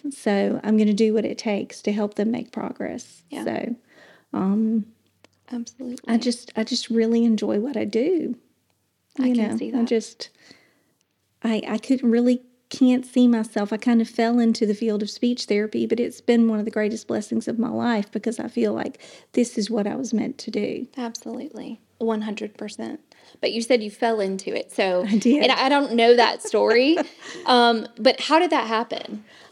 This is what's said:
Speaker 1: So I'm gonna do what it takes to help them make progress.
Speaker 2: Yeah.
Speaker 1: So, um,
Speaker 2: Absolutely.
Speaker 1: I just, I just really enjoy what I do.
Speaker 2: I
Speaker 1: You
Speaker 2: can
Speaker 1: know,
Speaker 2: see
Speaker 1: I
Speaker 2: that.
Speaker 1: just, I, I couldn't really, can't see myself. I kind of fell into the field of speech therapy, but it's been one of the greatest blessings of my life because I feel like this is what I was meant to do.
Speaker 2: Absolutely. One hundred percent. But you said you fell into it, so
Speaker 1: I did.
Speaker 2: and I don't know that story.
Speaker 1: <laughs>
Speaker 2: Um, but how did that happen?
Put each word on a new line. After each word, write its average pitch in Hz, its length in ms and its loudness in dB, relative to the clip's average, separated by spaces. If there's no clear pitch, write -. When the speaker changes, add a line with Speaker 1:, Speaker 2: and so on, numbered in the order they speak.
Speaker 1:
So 202 540 -2
I'm 214 120 2
gonna 214 180 4
do 214 200 2
what 214 120 0
it - 120 -8
takes - 460 -6
to 208 80 -2
help 208 240 -4
them 214 160 -2
make 240 200 -6
progress. - 800 -10
Speaker 2:
Yeah. - 140 -10
Speaker 1:
So, - 320 -6
um, 214 540 0
Speaker 2:
Absolutely. 247 460 -12
Speaker 1:
I 233 100 2
just, 240 380 -4
I 220 80 0
just 233 260 -6
really 226 360 2
enjoy 214 340 2
what 240 180 -4
I 214 80 -2
do. 262 520 -2
Speaker 2:
I 254 80 2
Speaker 1:
You 247 80 2
Speaker 2:
can 214 160 2
Speaker 1:
know, 220 60 -2
Speaker 2:
see 220 120 -6
Speaker 1:
I - 80 -10
Speaker 2:
that. 233 80 0
Speaker 1:
just, - 440 -4
I, 220 240 0
I 214 100 -4
couldn't 254 320 0
really, 247 320 2
can't 254 360 2
see 247 240 4
myself. 220 420 -2
I 220 60 -4
kind 233 240 2
of 220 80 -2
fell 233 300 2
into 226 260 2
the 208 80 2
field 208 280 -2
of 202 80 -6
speech - 360 -2
therapy, 214 400 0
but 233 160 0
it's - 180 -6
been 233 300 4
one 214 100 0
of 208 60 -4
the 220 60 -6
greatest 214 360 -4
blessings 220 400 -4
of 233 100 -4
my 220 120 -2
life 226 420 -2
because 220 280 -6
I 233 100 -8
feel 226 240 -2
like - 260 -8
this 240 240 0
is 208 120 -2
what 208 180 -2
I 214 80 -6
was 233 180 -8
meant 214 260 -2
to 220 120 -14
do. 208 360 -6
Speaker 2:
Absolutely. 233 800 -12
One 226 240 -2
hundred 208 340 -8
percent. - 420 -12
But - 140 -4
you 226 80 -4
said 233 200 2
you 208 80 -8
fell 226 300 -2
into 190 340 -4
it, - 200 -8
so 185 340 0
Speaker 1:
I 208 100 2
did. 247 260 4
Speaker 2:
and 254 100 6
I 240 160 0
don't 285 240 2
know 233 220 8
that - 280 4
story. 233 580 4
Speaker 1:
<laughs> 269 60 -4
Speaker 2:
Um, 240 420 4
but 240 220 4
how 311 200 4
did 349 100 4
that 262 180 0
happen? 220 560 -4